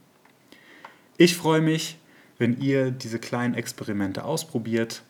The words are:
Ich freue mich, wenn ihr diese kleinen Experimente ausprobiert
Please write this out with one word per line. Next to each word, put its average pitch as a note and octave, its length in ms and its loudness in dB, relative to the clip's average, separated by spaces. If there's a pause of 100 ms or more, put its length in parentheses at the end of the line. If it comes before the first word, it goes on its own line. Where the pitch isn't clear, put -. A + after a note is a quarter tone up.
(1160)
Ich F3 180 8
freue D#3+ 260 2
mich, D#3 380 -2 (380)
wenn A#2+ 220 2
ihr C3+ 320 2
diese A#2 280 -6
kleinen B2 340 -2
Experimente G2+ 680 -6
ausprobiert A2+ 880 -4